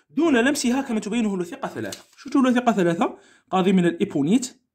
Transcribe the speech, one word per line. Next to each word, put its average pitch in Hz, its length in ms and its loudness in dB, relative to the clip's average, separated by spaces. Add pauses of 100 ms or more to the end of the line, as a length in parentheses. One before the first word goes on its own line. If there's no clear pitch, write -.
دون 277 280 2
لمسها 262 440 0
كما 226 180 -4
تبينه 208 360 -2
الوثيقة 180 320 -6
ثلاثة. 107 360 -10 (140)
شفتوا 277 240 0
الوثيقة 240 300 2
ثلاثة؟ 190 460 0 (320)
قاضي 185 240 2
من 180 120 2
الإيبونيت 170 760 -2 (120)